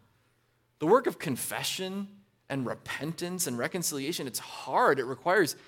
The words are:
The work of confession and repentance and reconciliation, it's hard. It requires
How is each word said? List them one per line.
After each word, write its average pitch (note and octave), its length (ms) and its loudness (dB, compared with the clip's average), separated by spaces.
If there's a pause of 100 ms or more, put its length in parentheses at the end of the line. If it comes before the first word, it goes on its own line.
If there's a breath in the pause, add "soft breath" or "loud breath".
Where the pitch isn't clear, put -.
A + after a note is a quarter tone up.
(800)
The D3+ 80 0
work C4 200 8
of - 100 -2
confession F#3 920 -4 (400)
and C3+ 160 -2
repentance E3+ 800 -6
and B2 100 -4
reconciliation, D3+ 680 -2
it's A2+ 120 -6
hard. F3 600 2
It A#2 60 0
requires D#3+ 500 2 (120)